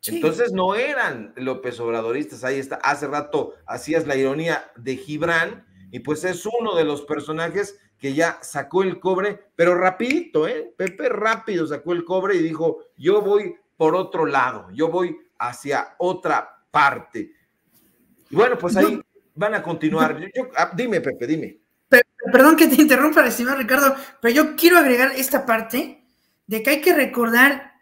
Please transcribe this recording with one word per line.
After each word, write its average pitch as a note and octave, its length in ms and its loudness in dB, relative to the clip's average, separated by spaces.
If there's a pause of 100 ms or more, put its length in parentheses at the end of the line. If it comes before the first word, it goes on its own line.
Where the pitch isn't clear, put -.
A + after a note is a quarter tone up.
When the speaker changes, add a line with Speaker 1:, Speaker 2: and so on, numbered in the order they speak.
Speaker 1:
Sí. - 160 -8
Speaker 2:
Entonces A3+ 360 0
no F#3 220 0
eran A3 640 -4
López B2+ 440 -8
Obradoristas, A#2 640 -6
ahí C3+ 140 -4
está. C3+ 180 -10
Hace C#3+ 300 -4
rato C#3+ 480 -4 (120)
hacías D3 400 -4
la C#3 100 -2
ironía C#3+ 600 -2
de B2+ 200 -8
Gibran, D#3+ 720 -4 (240)
y A#2+ 100 -12
pues D3+ 240 -6
es F3+ 220 -6
uno A3+ 280 -4
de E3 100 2
los C#3+ 180 -4
personajes D#3+ 760 -6 (200)
que C3+ 160 -6
ya E3 260 -2
sacó D3+ 420 -4
el F3+ 180 -4
cobre, F#3+ 440 -4 (120)
pero F3 180 2
rapidito, F#3 760 -2
¿eh? - 300 -8
Pepe F#3+ 320 -4
rápido G#3+ 560 -2
sacó D3 260 -6
el F3 140 -4
cobre F#3 300 0
y E3+ 60 2
dijo, D#3+ 360 -2 (180)
"Yo F#3 240 2
voy G3+ 340 0 (220)
por D#3+ 180 2
otro F3+ 300 -2
lado, B2 480 -2
yo C#3+ 160 -2
voy E3+ 260 -2 (240)
hacia B2 600 -6
otra - 720 -4
parte". C3 600 -2 (1000)
Y C#3 60 -4
bueno, A#3+ 200 4
pues F3 200 -2
ahí F#3 180 2
Speaker 1:
Yo - 80 -12 (320)
Speaker 2:
van G3 200 -4
a F#3+ 80 -4
continuar. D#3 560 -2
Speaker 1:
yo - 20 -12
Speaker 2:
Yo, G3+ 240 -8
yo, B3 120 -18
ah, E3+ 180 0
dime, G#3+ 280 -2
Pepe, B2 240 -6
dime. C#3 320 -6 (300)
Speaker 1:
Per-, - 180 8 (260)
perdón C#4+ 240 10
que D#4+ 120 8
te C4 120 4
interrumpa, D4 460 6
estimado B3 320 -2
Ricardo, C4+ 380 2 (260)
pero A#3 100 2
yo D4+ 220 2
quiero F4 240 6
agregar C4 380 4
esta C4 280 -2
parte A#3 600 -4 (420)
de A3 160 -6
que A#3+ 80 0
hay D4+ 100 2
que E4+ 140 4
recordar B3+ 880 2